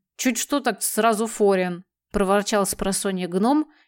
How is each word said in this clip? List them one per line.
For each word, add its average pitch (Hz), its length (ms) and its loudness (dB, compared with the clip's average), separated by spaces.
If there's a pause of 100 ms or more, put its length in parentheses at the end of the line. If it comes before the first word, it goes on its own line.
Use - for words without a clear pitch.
(180)
Чуть 247 200 0
что - 220 -2
так - 240 -4
сразу 220 420 0
Форин», 185 600 0 (260)
проворчал 202 560 2
с - 80 -4
просонья 190 520 -4
гном, 233 440 0 (160)